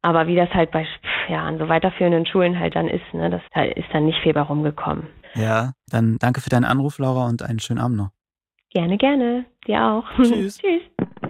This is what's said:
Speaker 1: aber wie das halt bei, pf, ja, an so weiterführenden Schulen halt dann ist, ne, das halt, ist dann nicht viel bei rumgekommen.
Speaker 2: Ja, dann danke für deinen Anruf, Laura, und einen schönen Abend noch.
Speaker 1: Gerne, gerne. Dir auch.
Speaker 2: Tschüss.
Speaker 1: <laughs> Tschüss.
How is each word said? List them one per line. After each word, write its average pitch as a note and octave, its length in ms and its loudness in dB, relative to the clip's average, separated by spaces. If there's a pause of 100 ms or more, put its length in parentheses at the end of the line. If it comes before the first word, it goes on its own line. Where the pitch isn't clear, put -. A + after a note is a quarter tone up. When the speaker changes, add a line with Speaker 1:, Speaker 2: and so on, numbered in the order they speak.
Speaker 1:
aber E3 240 4
wie F3 100 2
das F3 160 4
halt E3 200 2
bei, D#3+ 120 -2
pf, - 460 -8
ja, D#3+ 140 -4
an D#3 140 -4
so D#3+ 100 -4
weiterführenden E3+ 580 2
Schulen F3+ 320 2
halt E3+ 160 -2
dann E3 140 -2
ist, - 260 -6
ne, E3+ 160 -2
das F3 120 -4 (120)
halt, - 240 -2
ist E3 140 -6
dann D3+ 120 2
nicht D#3 180 2
viel D#3+ 120 2
bei D3+ 80 2
rumgekommen. D3+ 640 -4 (280)
Speaker 2:
Ja, A2+ 380 0 (160)
dann A2+ 300 2
danke B2 240 0
für - 80 -8
deinen B2 140 4
Anruf, C#3 340 0
Laura, B2+ 300 0
und A#2 140 -4
einen A2+ 180 -4
schönen A#2 200 -4
Abend A#2+ 160 0
noch. G2+ 140 -2 (600)
Speaker 1:
Gerne, F3+ 260 0
gerne. B3 480 2 (220)
Dir G#3+ 180 0
auch. A3 200 0 (120)
Speaker 2:
Tschüss. A3 420 2
Speaker 1:
<laughs> - 40 -20
Tschüss. F4 200 0 (480)